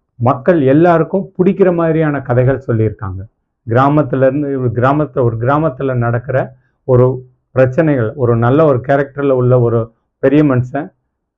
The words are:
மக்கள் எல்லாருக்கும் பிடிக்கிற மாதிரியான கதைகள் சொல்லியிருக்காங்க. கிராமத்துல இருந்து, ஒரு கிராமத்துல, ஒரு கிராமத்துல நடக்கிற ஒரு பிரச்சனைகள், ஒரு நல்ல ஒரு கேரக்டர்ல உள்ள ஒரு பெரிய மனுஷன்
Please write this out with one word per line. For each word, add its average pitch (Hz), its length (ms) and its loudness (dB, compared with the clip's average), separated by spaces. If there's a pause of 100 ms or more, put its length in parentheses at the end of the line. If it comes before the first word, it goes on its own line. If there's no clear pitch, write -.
(160)
மக்கள் 131 460 0
எல்லாருக்கும் 160 760 2
பிடிக்கிற 185 380 2
மாதிரியான 160 460 -2
கதைகள் 127 460 0
சொல்லியிருக்காங்க. 104 600 -4 (400)
கிராமத்துல 135 540 2
இருந்து, 139 380 0
ஒரு 127 140 -2
கிராமத்துல, 139 500 0
ஒரு 113 140 -2
கிராமத்துல 139 580 -2
நடக்கிற 123 600 -4 (280)
ஒரு 127 460 0 (220)
பிரச்சனைகள், 127 640 0
ஒரு 120 220 0
நல்ல 127 280 2
ஒரு 139 120 2
கேரக்டர்ல 139 520 -2
உள்ள 127 300 2
ஒரு 117 340 0 (260)
பெரிய 143 240 4
மனுஷன் 135 500 -2 (440)